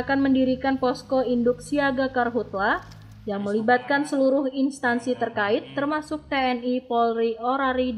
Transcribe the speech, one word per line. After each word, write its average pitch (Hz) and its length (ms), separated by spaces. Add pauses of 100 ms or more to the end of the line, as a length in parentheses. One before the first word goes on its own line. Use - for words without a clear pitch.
akan 277 240
mendirikan 262 480
posko 262 480
induk 240 320
siaga 269 560
karhutla 240 720 (400)
yang 202 160
melibatkan 247 640
seluruh 269 480
instansi 254 640
terkait 226 560
termasuk 302 560
T 277 80
N 254 240
I, 254 240
Polri, 233 560
Orari, 254 560